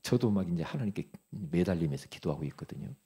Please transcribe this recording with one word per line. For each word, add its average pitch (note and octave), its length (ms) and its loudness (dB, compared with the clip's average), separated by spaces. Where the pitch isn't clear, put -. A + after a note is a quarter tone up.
저도 A#2+ 280 4
막 G2 180 2
이제 E2+ 140 0
하나님께 G#2 480 -4
매달리면서 E2+ 800 0
기도하고 D#2 360 -4
있거든요. - 500 -8